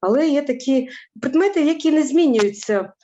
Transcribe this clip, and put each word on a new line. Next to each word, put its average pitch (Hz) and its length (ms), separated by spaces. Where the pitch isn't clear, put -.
але 262 280
є 285 140
такі 254 460
предмети, 339 420
які 320 280
не 302 120
змінюються, 220 920